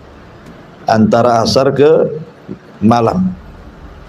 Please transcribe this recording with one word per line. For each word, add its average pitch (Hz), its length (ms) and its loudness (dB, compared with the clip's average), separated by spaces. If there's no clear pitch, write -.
antara 113 560 2
asar 131 320 0
ke 151 400 2
malam. 117 560 0